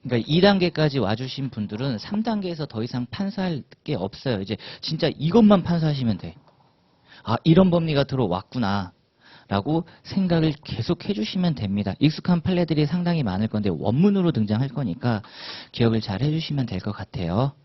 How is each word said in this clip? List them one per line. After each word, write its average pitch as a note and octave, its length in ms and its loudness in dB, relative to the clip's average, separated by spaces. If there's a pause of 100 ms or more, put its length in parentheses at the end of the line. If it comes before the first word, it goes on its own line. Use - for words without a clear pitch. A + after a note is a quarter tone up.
그러니까 B2 260 -2
이 D#3+ 140 4
단계까지 E3+ 560 4
와주신 B2+ 540 -2
분들은 G#2+ 480 -4
삼 G#3 240 -4
단계에서 F#3 420 -4
더 A2 180 -6
이상 B2 280 -4
판사할 F#3 520 -4 (200)
게 D#3 120 -4
없어요. G2+ 460 -4
이제 G2+ 160 -6 (240)
진짜 D#3 340 -2
이것만 G3+ 460 6
판사하시면 C#3+ 560 0
돼. E2+ 180 -12 (880)
'아, A#2 200 0
이런 F3+ 260 6
법리가 D#3+ 360 2
들어왔구나.' G2+ 880 -2 (560)
라고 C#3 360 0 (180)
생각을 E3 500 0 (100)
계속 - 460 -4
해주시면 F#3+ 460 -2
됩니다. G2 440 -2
익숙한 D#3 420 2
판례들이 E3 440 0
상당히 E3+ 380 0
많을 G2+ 240 0
건데 G#2 240 0
원문으로 E3+ 600 2
등장할 A2+ 380 0
거니까 A#2 520 -2 (500)
기억을 A2+ 300 2
잘 G2 200 -4
해주시면 D3+ 460 -2
될 F#2 120 -4
것 G#2 140 -6
같아요. G2+ 580 -2 (140)